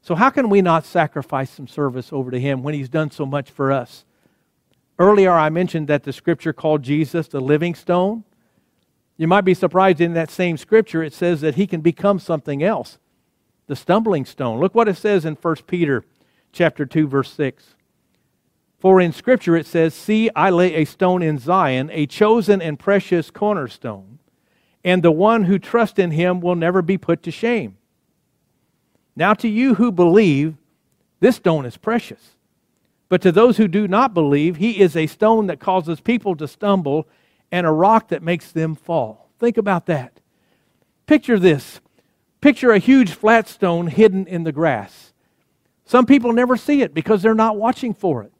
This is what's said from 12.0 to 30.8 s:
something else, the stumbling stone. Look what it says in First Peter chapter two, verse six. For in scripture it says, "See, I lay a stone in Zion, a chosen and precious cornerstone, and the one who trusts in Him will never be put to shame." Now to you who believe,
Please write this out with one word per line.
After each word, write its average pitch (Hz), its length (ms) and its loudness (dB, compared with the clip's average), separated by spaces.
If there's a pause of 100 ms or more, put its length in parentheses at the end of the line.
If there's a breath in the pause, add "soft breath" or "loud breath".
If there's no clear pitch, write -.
something 147 440 -6
else, 175 360 -4 (680)
the 147 80 -8
stumbling 185 500 -2
stone. 120 360 -8
Look 185 160 0
what 226 120 2
it 180 80 -4
says 202 280 -2
in 160 100 -6
First 160 320 -6
Peter 147 380 -2 (480)
chapter 156 340 -2
two, 156 220 -2
verse 135 240 -4
six. - 420 -10 (1040)
For 190 220 6
in 170 120 0
scripture 208 440 0
it 156 100 -2
says, 165 260 0
"See, 220 440 -2
I 175 140 2
lay 175 240 2
a 156 100 0
stone 180 360 -2
in 156 180 -2
Zion, 139 540 -2
a 151 140 -4
chosen 208 560 0
and 156 160 -8
precious 185 540 -2
cornerstone, 123 880 -8 (640)
and 180 180 2
the 170 80 6
one 202 340 2
who 185 140 2
trusts 226 400 -2
in 175 140 0
Him 180 280 -2
will 175 140 -2
never 175 260 0
be 180 160 -2
put - 280 -4
to 170 80 -10
shame." 196 440 -6 (1400)
Now 185 140 2
to 226 160 -2
you 226 280 2
who 233 140 2
believe, 170 680 2 (640)